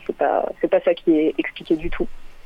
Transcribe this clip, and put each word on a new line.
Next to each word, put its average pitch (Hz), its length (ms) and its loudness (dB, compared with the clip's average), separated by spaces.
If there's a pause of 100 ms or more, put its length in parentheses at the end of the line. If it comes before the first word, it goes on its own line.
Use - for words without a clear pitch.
c'est - 100 -4
pas, - 300 0 (160)
c'est 170 60 0
pas 185 140 2
ça 180 120 2
qui 170 240 2
est 151 220 2
expliqué - 360 -2
du 156 140 -2
tout. - 180 -2 (380)